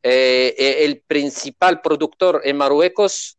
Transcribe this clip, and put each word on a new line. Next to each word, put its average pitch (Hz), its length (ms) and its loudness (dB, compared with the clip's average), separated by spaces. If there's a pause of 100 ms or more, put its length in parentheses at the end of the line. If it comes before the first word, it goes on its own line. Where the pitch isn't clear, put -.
Eh, 127 520 2
eh, 135 280 0
el 147 160 -4
principal 147 800 -2
productor 156 640 -2
en 139 120 -2
Marruecos, 165 840 0